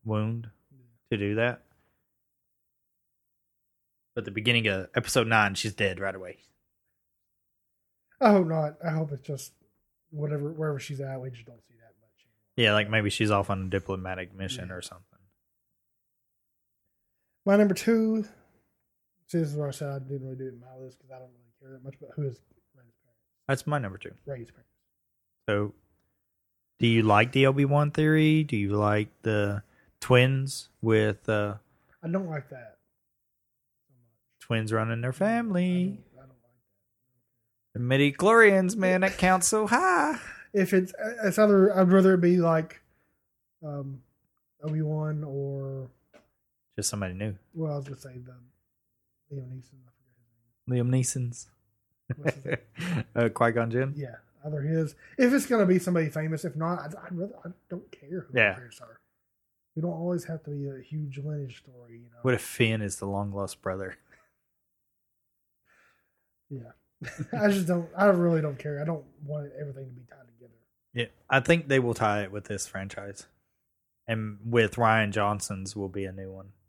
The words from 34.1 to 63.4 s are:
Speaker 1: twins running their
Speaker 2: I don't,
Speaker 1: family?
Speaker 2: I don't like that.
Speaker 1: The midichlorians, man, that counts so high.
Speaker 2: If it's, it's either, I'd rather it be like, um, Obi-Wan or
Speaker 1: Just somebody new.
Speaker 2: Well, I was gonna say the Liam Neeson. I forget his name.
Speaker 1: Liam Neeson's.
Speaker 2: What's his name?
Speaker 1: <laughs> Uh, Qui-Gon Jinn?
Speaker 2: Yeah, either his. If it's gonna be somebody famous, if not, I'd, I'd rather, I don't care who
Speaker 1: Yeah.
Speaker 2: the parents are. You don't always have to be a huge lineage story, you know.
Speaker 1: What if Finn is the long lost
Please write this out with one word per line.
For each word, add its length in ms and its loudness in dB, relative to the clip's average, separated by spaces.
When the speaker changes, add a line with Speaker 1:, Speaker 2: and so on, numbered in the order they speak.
Speaker 1:
twins 320 -2
running 300 -2
their 80 -4
Speaker 2:
I 20 -6
don't, 60 -10
Speaker 1:
family? 840 -2
Speaker 2:
I 40 -20
don't 100 -20
like 120 -20
that. 100 -20
Speaker 1:
The 60 -8
midichlorians, 1000 6
man, 240 2
that 160 0
counts 300 4
so 200 2
high. 520 2
Speaker 2:
If 200 2
it's, 200 2
it's 160 0
either, 380 8
I'd 140 6
rather 220 8
it 80 4
be 160 6
like, 440 2
um, 380 -10
Obi-Wan 600 -4
or 640 -8
Speaker 1:
Just 120 -4
somebody 240 -6
new. 220 -6
Speaker 2:
Well, 200 -6
I 40 -6
was 80 -8
gonna 140 -16
say 200 -18
the 120 -20
Liam 160 -12
Neeson. 360 -18
I 60 -20
forget 240 -20
his 520 -20
name. 180 2
Speaker 1:
Liam 100 0
Neeson's. 540 -4
Speaker 2:
What's 200 -4
his 100 -20
name? 600 -8
Speaker 1:
<laughs> 80 -14
Uh, 140 2
Qui-Gon 420 0
Jinn? 260 -2
Speaker 2:
Yeah, 180 -12
either 160 -6
his. 340 -4
If 160 4
it's 140 2
gonna 180 4
be 140 4
somebody 300 0
famous, 360 -6
if 100 -8
not, 240 -4
I'd, 160 -12
I'd 220 -16
rather, 260 -8
I 60 -12
don't 220 -14
care 300 -12
who 160 -4
Speaker 1:
Yeah. 140 4
Speaker 2:
the 40 -6
parents 240 -20
are. 220 -20
You 60 -4
don't 100 -2
always 340 -4
have 180 -8
to 80 -12
be 180 -6
a 120 -12
huge 360 -8
lineage 400 -8
story, 400 -20
you 80 -20
know. 160 -20
Speaker 1:
What 140 4
if 60 -4
Finn 400 0
is 160 -6
the 100 -8
long 260 -4
lost 280 -8